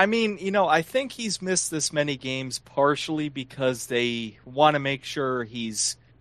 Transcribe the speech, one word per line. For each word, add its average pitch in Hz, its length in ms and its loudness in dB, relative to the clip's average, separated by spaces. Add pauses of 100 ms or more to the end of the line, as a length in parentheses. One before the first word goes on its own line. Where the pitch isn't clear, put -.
I - 20 4
mean, 220 320 0
you 190 120 -4
know, 196 160 4
I 156 140 4
think 254 320 -4
he's 220 300 -6
missed 185 280 0
this 156 220 -4
many 147 240 0
games 131 440 -6
partially 147 680 0
because 131 600 -2
they 117 580 -2
wanna 143 340 6
make 139 240 -4
sure 131 400 -2
he's 113 520 -4 (240)